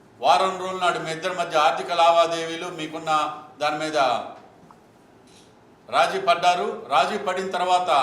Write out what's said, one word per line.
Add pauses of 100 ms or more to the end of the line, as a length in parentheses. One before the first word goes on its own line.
(240)
వారం
రోజుల
నాడు
మీ
ఇద్దరి
మధ్య (120)
ఆర్థిక
లావాదేవీలు (120)
మీకున్న (500)
దాని
మీద (1900)
రాజీ
పడ్డారు. (260)
రాజీ (100)
పడిన
తర్వాత (140)